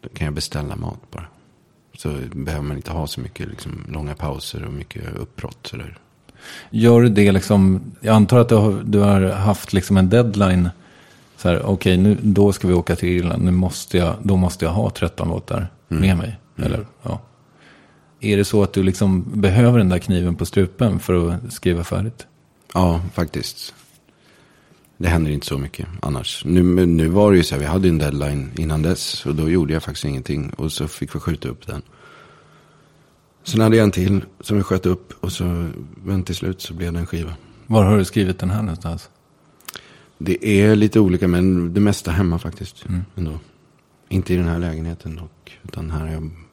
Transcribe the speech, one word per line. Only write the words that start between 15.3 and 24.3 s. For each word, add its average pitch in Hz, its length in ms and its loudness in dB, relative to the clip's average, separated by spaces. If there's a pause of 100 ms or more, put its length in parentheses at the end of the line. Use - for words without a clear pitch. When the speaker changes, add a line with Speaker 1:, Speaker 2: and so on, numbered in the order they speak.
Speaker 1:
Mm. 80 120 -2
Speaker 2:
med 92 160 2
mig." 110 220 -8 (180)
Speaker 1:
Mm. - 100 -4
Speaker 2:
Eller, - 180 -4 (180)
ja. - 180 -8 (1000)
Är 104 180 2
det 101 80 2
så 101 180 2
att 95 100 -4
du, 95 100 0
liksom, 95 420 0 (160)
behöver 117 360 6
den 98 120 4
där 90 100 0
kniven 87 360 0
på 85 100 -4
strupen 95 540 0
för 87 300 0
att 87 240 -8
skriva 85 300 -2
färdigt? 95 440 -6 (460)
Speaker 1:
Ja, 87 280 2 (120)
faktiskt. - 600 -8 (1200)